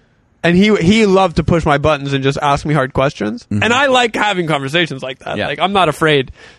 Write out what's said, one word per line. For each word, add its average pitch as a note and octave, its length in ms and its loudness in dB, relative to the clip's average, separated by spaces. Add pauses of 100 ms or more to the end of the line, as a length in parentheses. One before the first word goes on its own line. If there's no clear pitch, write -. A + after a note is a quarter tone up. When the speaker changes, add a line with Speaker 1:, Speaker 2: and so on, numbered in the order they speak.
(440)
Speaker 1:
And E3+ 120 4
he, G#3 200 4
he G3+ 300 4
loved F#3+ 300 2
to E3 80 -2
push E3 220 0
my D3 100 2
buttons C#3+ 380 0
and C3+ 80 -2
just C#3 180 0
ask C#3+ 240 -2
me D3+ 80 -2
hard C#3 220 0
questions. G3+ 500 -2
Speaker 2:
Mm-hmm. G#2+ 200 -4
Speaker 1:
And A3+ 100 0
I C#4 120 2
like B3 280 0
having G3 320 -2
conversations D3 560 -2
like C3 160 -12
that. - 180 -8
Speaker 2:
Yeah. G2+ 120 -4
Speaker 1:
Like, C#3+ 100 -6
I'm F#3 160 -2
not F3+ 160 2
afraid D3 400 0 (280)